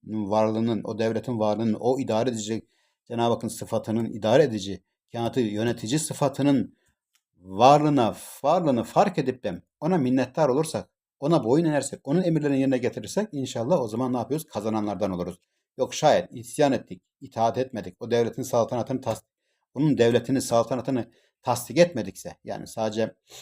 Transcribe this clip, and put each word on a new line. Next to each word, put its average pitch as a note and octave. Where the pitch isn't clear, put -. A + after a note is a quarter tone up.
varlığının, A2
o A2
devletin A2+
varlığının, G#2+
o B2+
idare A#2+
edecek A2
Cenab-ı A#2
Hakk'ın A2+
sıfatının, A2
idare A2
edici, G2
kainatı A#2
yönetici A2+
sıfatının C#3
varlığına, A#2+
varlığını C#3+
fark F#3
edip B2+
de F#2
ona F3
minnettar B2+
olursak, B2+
ona D3
boyun C#3+
eğersek, D3
onun F#3
emirlerini D3
yerine C3+
getirirsek A#2
inşallah C3
o A#2
zaman A#2+
ne B2+
yapıyoruz? B2
Kazananlardan G#2
oluruz. F2+
Yok B2+
şayet G#2+
isyan B2
ettik, G2+
itaat A#2
etmedik, G#2+
o A#2
devletin A#2
saltanatını A#2+
tas-, -
onun C3+
devletini, A#2
saltanatını B2
tasdik A#2+
etmedikse, D#3
yani G#2
sadece A2